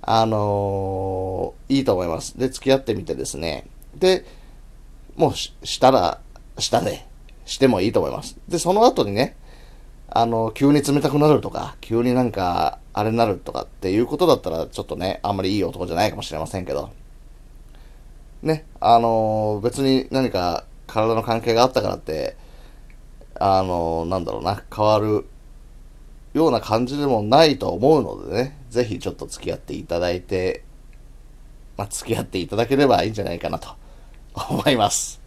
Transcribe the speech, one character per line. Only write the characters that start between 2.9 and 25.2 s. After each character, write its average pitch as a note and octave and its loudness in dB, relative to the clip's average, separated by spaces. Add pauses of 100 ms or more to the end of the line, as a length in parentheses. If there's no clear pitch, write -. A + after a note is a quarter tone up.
み G2 -8
て D#2 -4
で C2 -6
す - -8
ね。 D#2 -6 (280)
で、 F#3 2 (920)
も D3+ 2
う F2+ -6
し-、 - -10 (100)
し - -8
た B2+ 8
ら、 F#2+ 2 (380)
し - -4
た A2 2
で、 - -6 (400)
し - -10
て C3+ 6
も G2+ 2
い G2+ 2
い - -4
と A2 2
思 D#2 -2
い - -6
ま A1 -8
す。 - -16 (140)
で、 E3+ -2
そ E3 0
の G#3 4
後 B3 4
に G2+ -4
ね、 A2 -2 (760)
あ A#2 4
の、 A2+ -2
急 C#3+ 4
に D3 4
冷 C#3+ 0
た C#3 0
く C#3+ 0
な D3+ 6
る B2 4
と G#2 -6
か、 - -8
急 A#2 0
に B2 2
な B2+ 2
ん A2 -2
か、 F2 0 (120)
あ G#2+ -2
れ A2+ 0
に A2+ 0
な A#2 6
る G2 0
と - -12
か - -6
っ - -8
て - -6
い G#2 2
う B2 2
こ D3 -6
と F3+ 4
だ D3 6
っ G2 0
た - -6
ら、 E2 -4
ち - -12
ょ G#2 -6
っ - -8
と D2+ -8
ね、 F2+ -4
あ G2+ -2
ん G2+ -2
ま G2 -4
り G2 0
い - 0
い G2 0
男 - -6
じ - -6
ゃ - -4
な G2+ 2
い G#2 0
か - -10
も - -10
し - -10
れ D#2 -6
ま D#2 -6
せ G2 -8
ん F2+ -10
け C#2+ -6
ど。 C#2+ -6 (1500)
ね、 D#3 -2 (160)
あ A#2 6
の、 G#2+ 0
別 A#2+ -2
に C3 2
何 C3 0
か F2+ -2 (200)
体 A2+ 0
の A2 -2
関 A2+ -2
係 A2+ 0
が A#2 6
あ C3 6
っ A#2+ 2
た A2 0
か G#2 -4
ら F#2+ -2
っ - -12
て、 - -6 (1000)
あ F#2+ 2
の、 E2 -2
な F#2 -2
ん E2 -6
だ G#1+ -6
ろ A1 -6
う C#2 -10
な、 G2+ -2 (140)
変 G#2+ 0
わ G#2+ 4
る G#2+ 0 (1080)